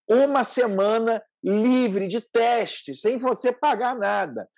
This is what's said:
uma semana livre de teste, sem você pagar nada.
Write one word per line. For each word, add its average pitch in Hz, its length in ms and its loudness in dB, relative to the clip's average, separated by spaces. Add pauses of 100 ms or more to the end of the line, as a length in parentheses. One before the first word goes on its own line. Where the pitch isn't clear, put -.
uma 269 360 2
semana 220 760 0 (220)
livre 214 640 2
de 208 140 -4
teste, 233 760 -2
sem 233 220 -2
você 247 340 -2
pagar 247 440 -2
nada. 196 520 -4 (100)